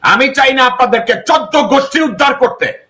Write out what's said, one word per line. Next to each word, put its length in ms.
আমি 220
চাই 200
না 140
আপনাদেরকে 420
চোদ্দ 240
গোষ্ঠী 360
উদ্ধার 340
করতে 260